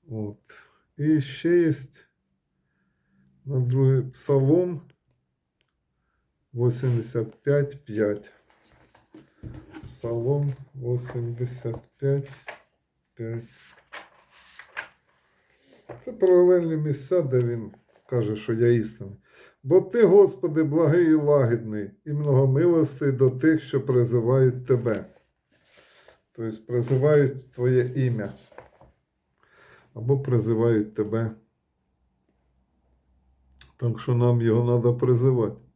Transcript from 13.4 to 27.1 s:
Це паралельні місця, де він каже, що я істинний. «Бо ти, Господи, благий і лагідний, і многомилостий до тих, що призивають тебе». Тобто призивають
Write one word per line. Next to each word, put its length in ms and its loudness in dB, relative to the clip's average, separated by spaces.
Це 80 -14
паралельні 640 4
місця, 460 -2
де 160 0
він 320 -4
каже, 300 -4
що 160 -6
я 200 2
істинний. 440 -4
«Бо 180 4
ти, 240 2
Господи, 580 4
благий 440 2
і 80 4
лагідний, 760 0
і 80 -8
многомилостий 1000 2
до 180 2
тих, 320 0
що 240 -6
призивають 800 2
тебе». 380 -2
Тобто 340 -10
призивають 840 2